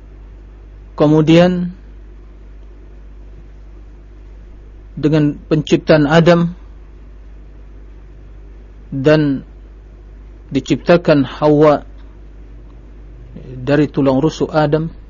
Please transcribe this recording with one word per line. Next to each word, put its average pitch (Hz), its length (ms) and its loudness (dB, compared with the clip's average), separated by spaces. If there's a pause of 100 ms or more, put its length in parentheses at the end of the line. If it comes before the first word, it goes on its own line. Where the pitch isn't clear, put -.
(1000)
kemudian 165 720 2 (3250)
dengan 151 480 0
penciptaan 156 560 0
Adam 170 480 2 (2500)
dan 143 560 0 (1040)
diciptakan 147 720 0
Hawa 151 640 0 (1700)
dari 143 320 -4
tulang 139 320 -2
rusuk 156 320 -4
Adam, 156 400 -2 (180)